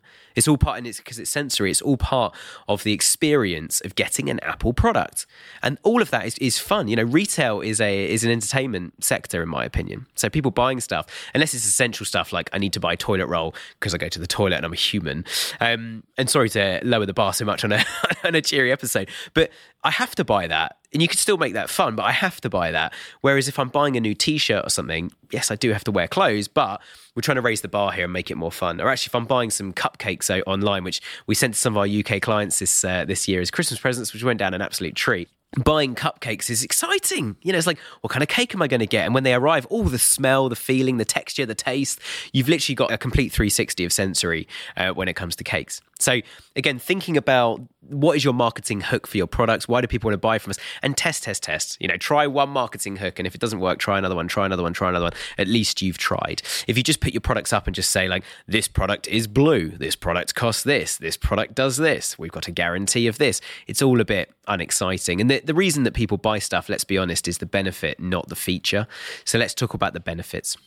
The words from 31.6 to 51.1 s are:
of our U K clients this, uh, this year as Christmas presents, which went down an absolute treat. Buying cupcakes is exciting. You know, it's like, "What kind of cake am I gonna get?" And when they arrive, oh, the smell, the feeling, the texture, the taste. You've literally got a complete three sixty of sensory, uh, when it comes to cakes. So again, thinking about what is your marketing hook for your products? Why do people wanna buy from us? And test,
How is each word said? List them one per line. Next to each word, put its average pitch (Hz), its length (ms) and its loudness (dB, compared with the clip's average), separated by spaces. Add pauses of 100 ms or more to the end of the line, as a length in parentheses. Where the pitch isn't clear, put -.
of 104 40 0
our 101 100 4
U 104 160 2
K 101 160 0
clients 104 400 0
this, - 240 2
uh, 90 220 0
this 92 220 -2
year 92 120 2
as 87 120 0
Christmas 160 280 -2
presents, 123 340 -2
which 107 100 -10
went 120 160 2
down 95 140 0
an 95 80 -2
absolute - 340 -6
treat. 98 340 0 (340)
Buying 147 320 4
cupcakes - 560 -4
is 113 120 0
exciting. 359 800 -2
You 180 100 -2
know, 185 60 2
it's 160 80 2
like, 165 140 0 (220)
"What - 100 -4
kind 131 100 0
of 151 80 0
cake - 240 0
am 190 80 0
I 151 60 2
gonna 123 180 2
get?" 101 200 2
And 113 100 2
when 131 80 4
they 127 100 4
arrive, 135 380 4
oh, 220 140 2
the 127 120 0
smell, 135 500 4
the 120 80 -2
feeling, 131 420 2
the 110 80 0
texture, - 400 -2
the 110 100 -6
taste. 131 440 -2 (340)
You've 131 160 4
literally 147 260 2
got 123 160 0
a 113 80 -2
complete 123 340 0
three 107 160 2
sixty - 340 0
of 85 80 0
sensory, 87 560 0 (300)
uh, 92 120 0
when 92 180 -2
it 87 80 -2
comes 85 220 -6
to - 60 -10
cakes. - 380 -4 (160)
So 123 240 2 (340)
again, 139 240 0
thinking 180 380 0
about 123 440 4 (200)
what 147 340 2
is 139 80 2
your 131 100 4
marketing 117 480 0
hook - 260 -2
for - 100 -4
your 87 100 2
products? 113 400 0
Why 120 140 2
do 123 60 0
people 113 200 -2
wanna 104 120 0
buy 110 180 2
from 180 140 -8
us? - 80 -6 (240)
And 139 120 0
test, - 280 -2